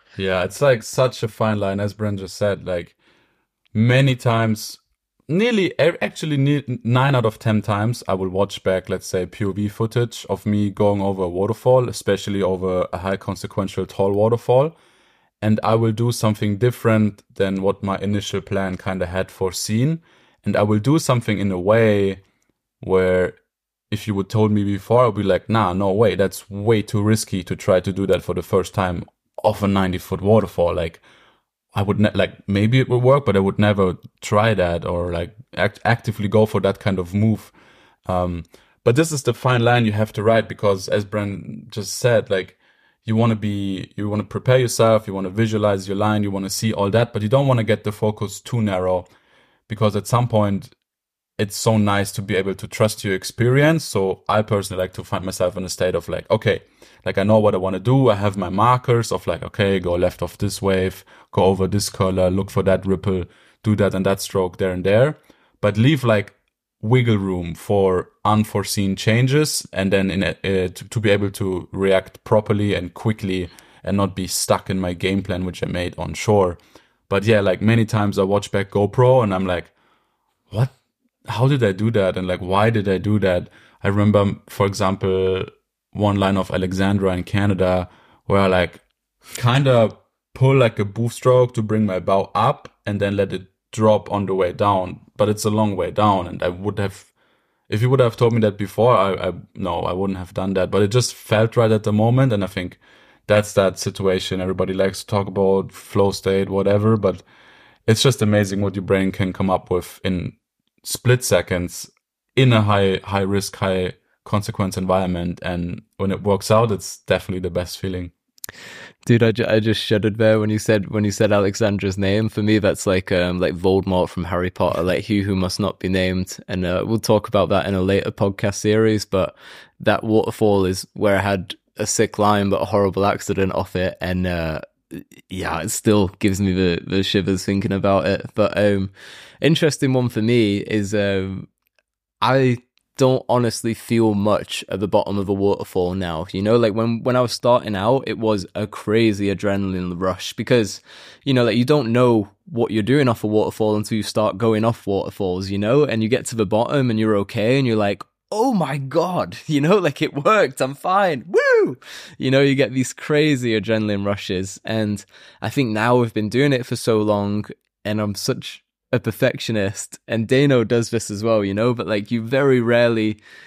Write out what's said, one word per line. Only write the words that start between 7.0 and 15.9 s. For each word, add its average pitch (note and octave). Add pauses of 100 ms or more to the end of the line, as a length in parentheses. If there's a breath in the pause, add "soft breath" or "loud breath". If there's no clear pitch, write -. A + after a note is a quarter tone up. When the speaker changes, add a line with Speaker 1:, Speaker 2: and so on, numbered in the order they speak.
Speaker 1:
out A#2+
of A2
ten G#2+
times, G#2+
I G2
will F#2
watch F#2+
back, F#2
let's F#2
say, F#2
P -
O G2
V G#2
footage A2+
of G2
me G#2
going G2+
over G2
a F2+
waterfall, A2+
especially G2+
over F#2
a F#2
high F#2+
consequential F#2+
tall G2
waterfall, A#2+ (680 soft breath)
and G#2+
I A2
will A2+